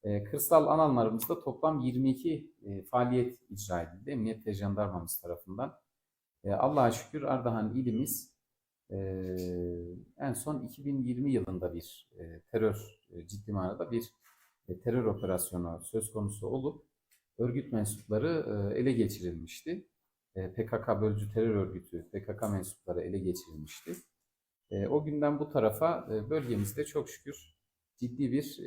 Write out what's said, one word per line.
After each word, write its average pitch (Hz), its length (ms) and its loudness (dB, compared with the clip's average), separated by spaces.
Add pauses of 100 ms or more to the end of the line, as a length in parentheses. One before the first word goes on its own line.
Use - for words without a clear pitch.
e, 104 200 0
kırsal 147 420 6
alanlarımızda 139 720 4
toplam 147 400 0
yirmi 127 300 4
iki, 156 440 -2 (100)
e, 98 180 -6
faaliyet 123 560 2 (100)
icra 90 340 -4
edildi 95 280 -10
emniyet 110 360 -2
ve 107 60 -2
jandarmamız 98 680 -2
tarafından. 92 580 -8 (680)
E, 98 80 0
Allah'a 135 380 6
şükür - 320 -6
Ardahan 120 540 0
ilimiz, 123 580 0 (560)
e, 95 60 -6 (1200)
en 139 140 -2
son 131 340 -4
iki 139 180 -12
bin 139 180 0
yirmi 123 300 0
yılında 92 420 0
bir, - 340 -12 (100)
e, 82 220 -12
terör, 104 580 0 (120)
e, 85 160 -14
ciddi 101 260 -10
manada 98 400 -2
bir, 117 220 -4 (540)
e, 90 120 -6
terör 120 240 2
operasyonu 90 800 0
söz 110 280 -4
konusu 101 340 -4
olup 135 380 -4 (540)
örgüt 123 340 0
mensupları, 110 720 0 (280)
e, - 40 2
ele 127 140 4
geçirilmişti. 95 960 -2 (480)
E, 95 160 -4
P 110 140 0
K 113 140 0
K 107 220 2
bölücü 104 300 2
terör 113 220 4
örgütü, 92 580 -2
P 95 120 -6
K 104 120 -6
K 110 120 -2
mensupları 92 520 -2
ele 92 180 -4
geçirilmişti. 85 760 -6 (800)
E, 98 160 -2
o 151 180 2
günden 147 340 0
bu 147 120 -4
tarafa, 139 600 2
e, 110 200 -2
bölgemizde 123 540 0
çok - 240 -4
şükür - 520 -16 (360)
ciddi 123 360 -2
bir, 147 340 0